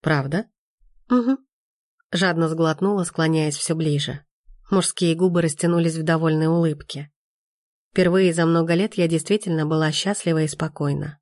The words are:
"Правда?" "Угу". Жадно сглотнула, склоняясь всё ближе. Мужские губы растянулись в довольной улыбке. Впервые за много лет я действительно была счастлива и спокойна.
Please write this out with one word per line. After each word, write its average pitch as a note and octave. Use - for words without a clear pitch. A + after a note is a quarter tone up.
"Правда?" D#3
"Угу". B3
Жадно E3+
сглотнула, E3
склоняясь D#3+
всё -
ближе. D3
Мужские F3
губы F3
растянулись E3+
в D#3+
довольной D#3+
улыбке. D#3
Впервые F3+
за E3
много E3
лет G3
я F3
действительно E3
была D#3
счастлива E3
и D#3
спокойна. D3